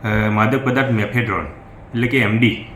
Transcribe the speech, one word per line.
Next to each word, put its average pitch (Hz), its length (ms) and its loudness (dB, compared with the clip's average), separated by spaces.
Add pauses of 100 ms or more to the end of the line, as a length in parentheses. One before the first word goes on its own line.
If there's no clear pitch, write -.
અ, 107 260 0
માદક 113 360 2
પદાર્થ 123 260 0
મેફેડ્રોન 104 540 0
એટલે - 640 -6
કે 131 100 2
એમ 113 220 2
ડી 117 260 2 (100)